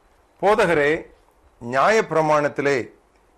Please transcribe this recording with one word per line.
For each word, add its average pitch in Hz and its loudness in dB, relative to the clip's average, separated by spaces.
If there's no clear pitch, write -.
"போதகரே, 170 0
நியாயப்பிரமாணத்திலே 147 -2